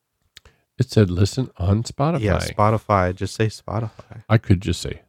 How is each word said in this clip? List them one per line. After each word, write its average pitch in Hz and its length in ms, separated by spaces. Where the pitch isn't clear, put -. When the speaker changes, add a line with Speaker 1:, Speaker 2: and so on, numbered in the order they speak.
Speaker 1:
It - 120
said 101 200
listen 110 480
on 98 240
Spotify. 156 380
Speaker 2:
Yeah, 95 180
Spotify. 98 760
Just 95 200
say 110 140
Spotify. - 840
Speaker 1:
I 110 80
could 92 240
just - 180
say - 280